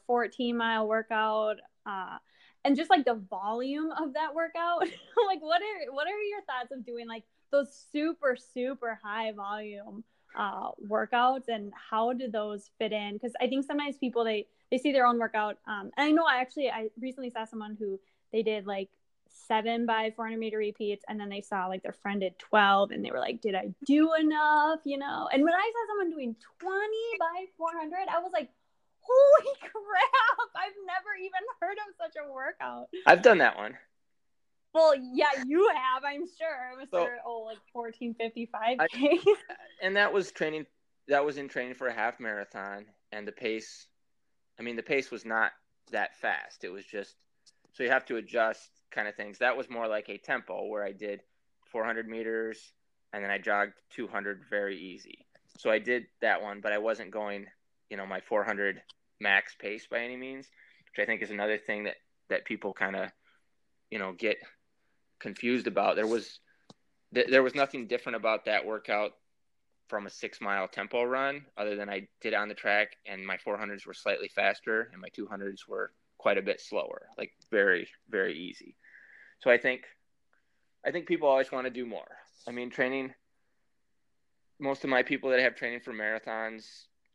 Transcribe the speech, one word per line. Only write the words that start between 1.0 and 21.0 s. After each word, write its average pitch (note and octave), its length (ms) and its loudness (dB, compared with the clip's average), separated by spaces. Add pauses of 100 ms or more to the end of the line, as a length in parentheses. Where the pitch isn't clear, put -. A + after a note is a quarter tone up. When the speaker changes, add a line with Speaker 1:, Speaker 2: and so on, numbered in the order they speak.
Speaker 1:
Uh, F#3+ 320 -8 (460)
and C#4+ 120 4
just, D#4+ 140 -2
like, D4+ 160 6
the A#3+ 100 4 (140)
volume B3+ 640 -4
of D4 220 -4
that D4+ 200 -4
workout, E4 480 -2
<laughs> - 460 0
like, F#4 140 -2
what D#4 200 2
are, F4+ 320 -6
what D4 140 -2
are G#4 160 -4
your G4+ 220 -6
thoughts B3+ 260 -6
of C4 120 -10
doing, A#3 240 -10
like, A3+ 160 -12 (280)
those C#4+ 220 2 (180)
super, D4 440 0
super B3 680 -6
high A3 300 -4
volume, G#3 720 -10 (340)
uh, G3 340 -4 (160)
workouts, A#3+ 600 2
and G#3 280 -6
how A3+ 380 0
do B3 160 -4
those G#3 400 -6 (100)
fit A3 140 0
in? G#3 260 -6
'Cause A#3+ 220 -6
I B3+ 60 4
think C4+ 180 0
sometimes C#4+ 320 -4
people, A#3 260 0
they, G#3+ 240 -2 (220)
they B3+ 80 2
see C#4+ 160 2
their B3+ 140 6
own A#3+ 100 6
workout. G#3+ 400 0 (100)
Um, G#3 300 -8
and C#4+ 100 4
I D#4 40 6
know E4 120 6
I C#4 140 4
actually, B3+ 320 -2
I A3 200 -4 (120)
recently C4 300 -8
saw A3+ 140 -6
someone G#3+ 320 -10
who G3 220 -6 (320)
they A3 120 2
did, G#3 240 0
like, G3 220 -4 (380)
seven A#3 580 0
by A3 300 0
four A3+ 100 -6
hundred A3+ 140 -6
meter A3 200 -4
repeats, G#3 500 -4